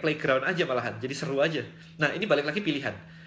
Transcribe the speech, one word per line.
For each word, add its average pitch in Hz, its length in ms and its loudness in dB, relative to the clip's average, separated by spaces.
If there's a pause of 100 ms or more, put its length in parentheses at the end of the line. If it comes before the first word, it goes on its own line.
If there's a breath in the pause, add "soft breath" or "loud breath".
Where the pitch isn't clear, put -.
playground 139 400 2
aja 165 240 2
malahan. 117 320 -2
Jadi 127 160 -4
seru 139 240 -2
aja. 151 240 2 (320 loud breath)
Nah, 147 160 0
ini 196 160 -4
balik 143 160 4
lagi 151 160 -2
pilihan. 139 320 -2 (340 loud breath)